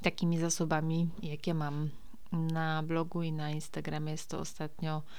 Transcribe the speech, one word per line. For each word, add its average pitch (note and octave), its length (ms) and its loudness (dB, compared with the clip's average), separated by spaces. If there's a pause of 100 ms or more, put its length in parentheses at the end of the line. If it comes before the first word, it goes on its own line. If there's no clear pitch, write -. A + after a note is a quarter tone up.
takimi E3+ 360 4
zasobami, D#3+ 680 2 (140)
jakie D#3+ 320 0
mam. D3 360 0 (420)
Na D#3+ 500 2
blogu E3 400 0
i E3 100 0
na D3+ 180 -2
Instagramie D3+ 640 -2
jest - 160 -4
to - 120 -2
ostatnio, D#3 640 -2 (160)